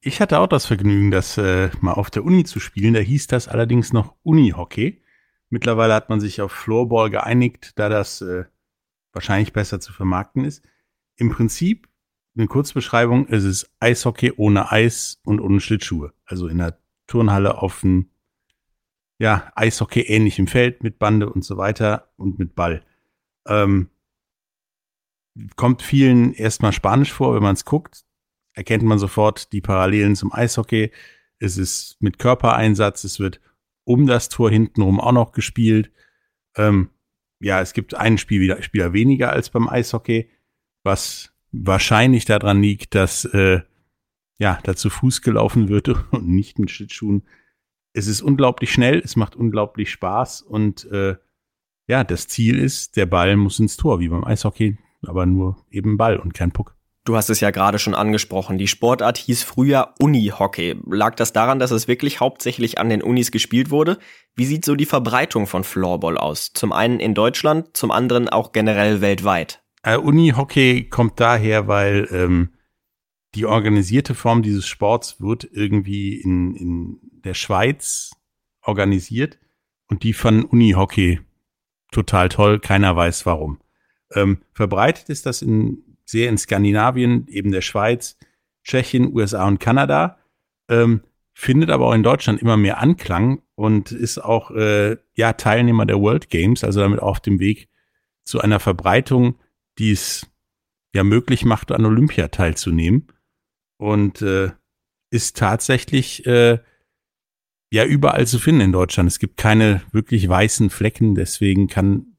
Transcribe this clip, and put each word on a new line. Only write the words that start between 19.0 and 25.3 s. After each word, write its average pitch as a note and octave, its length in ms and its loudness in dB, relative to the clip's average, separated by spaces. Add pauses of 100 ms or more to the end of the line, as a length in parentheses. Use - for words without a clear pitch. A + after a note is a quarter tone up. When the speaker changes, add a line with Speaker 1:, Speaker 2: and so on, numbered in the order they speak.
Speaker 1:
ja, G#2+ 340 0
Eishockey-ähnlichem A2 960 0
Feld B2 340 0
mit A2+ 160 -8
Bande G#2 320 0
und F#2+ 140 -6
so G2 140 -10
weiter G#2+ 580 -4
und G2 240 -8
mit F2 160 -6
Ball. E2+ 280 -4 (640)
Ähm, G2 420 0 (1700)